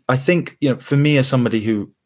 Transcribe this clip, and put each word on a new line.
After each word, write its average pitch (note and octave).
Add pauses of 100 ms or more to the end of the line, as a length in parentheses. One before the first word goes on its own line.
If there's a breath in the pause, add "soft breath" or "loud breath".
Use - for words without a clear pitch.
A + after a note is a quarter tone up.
I B2+
think, E3+
you C#3+
know, A#2+
for -
me D3
as C3
somebody A2+
who G#2 (160)